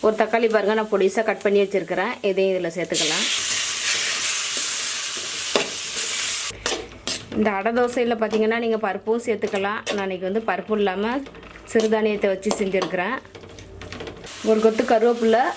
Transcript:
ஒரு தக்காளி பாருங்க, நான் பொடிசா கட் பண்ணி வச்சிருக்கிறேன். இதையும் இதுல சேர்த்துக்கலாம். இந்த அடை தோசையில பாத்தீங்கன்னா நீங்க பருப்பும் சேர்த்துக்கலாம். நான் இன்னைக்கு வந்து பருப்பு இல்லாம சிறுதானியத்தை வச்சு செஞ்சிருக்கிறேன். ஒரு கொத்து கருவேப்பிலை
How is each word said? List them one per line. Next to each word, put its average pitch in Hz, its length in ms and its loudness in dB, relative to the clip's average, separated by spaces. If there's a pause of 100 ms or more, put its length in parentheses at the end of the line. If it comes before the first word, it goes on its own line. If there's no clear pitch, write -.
ஒரு 214 160 6
தக்காளி 226 320 2
பாருங்க, 208 260 2
நான் 214 140 -2
பொடிசா 196 360 2
கட் 196 160 -4
பண்ணி 202 180 4
வச்சிருக்கிறேன். 190 500 -2 (160)
இதையும் 190 240 2
இதுல 175 240 -2
சேர்த்துக்கலாம். 170 480 0 (4000)
இந்த 214 200 2
அடை 202 180 0
தோசையில 240 440 2
பாத்தீங்கன்னா 220 420 2
நீங்க 226 220 0
பருப்பும் 214 420 -2
சேர்த்துக்கலாம். 202 540 -2 (160)
நான் 196 100 -2
இன்னைக்கு 185 220 -4
வந்து 202 200 0
பருப்பு 190 320 -2
இல்லாம 202 300 0 (600)
சிறுதானியத்தை 214 600 4
வச்சு 190 180 -2 (100)
செஞ்சிருக்கிறேன். 185 560 0 (1300)
ஒரு 220 140 6
கொத்து 220 260 6
கருவேப்பிலை 233 520 6 (140)